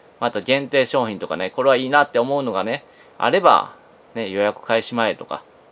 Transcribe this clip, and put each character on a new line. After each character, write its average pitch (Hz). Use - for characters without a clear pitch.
ま 120
た 104
限 131
定 135
商 123
品 101
と -
か 80
ね、 92
こ -
れ 135
は 131
い 131
い -
な 147
っ 139
て 120
思 131
う 139
の 120
が 95
ね、 -
あ 117
れ 180
ば、 113
ね、 113
予 95
約 104
開 113
始 -
前 110
と -
か、 -